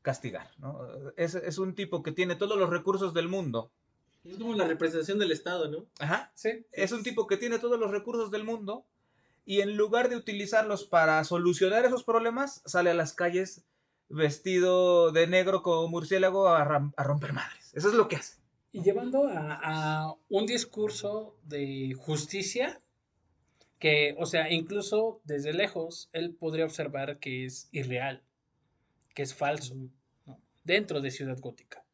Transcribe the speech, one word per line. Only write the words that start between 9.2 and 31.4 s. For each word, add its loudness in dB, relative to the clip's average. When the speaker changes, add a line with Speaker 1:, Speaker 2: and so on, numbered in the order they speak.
Speaker 1:
y 2
en 0
lugar 2
de -2
utilizarlos 0
para 4
solucionar 4
esos 2
problemas, 0
sale 2
a 4
las 0
calles -2
vestido 4
de 6
negro 4
como 2
murciélago 4
a 8
ram-, 2
a -2
romper 0
madres. -10
Eso 2
es 2
lo 6
que -2
hace. -12
Speaker 3:
Y -8
llevando 2
a, -6
a -2
un 2
discurso -4
de -6
justicia -4
que, 4
o -2
sea, 0
incluso 0
desde -4
lejos, -4
él -4
podría -2
observar -6
que -6
es -12
irreal, -4
que -6
es -8
falso, -4
¿no? -20
Dentro 0
de -4
Ciudad -6
Gótica. -16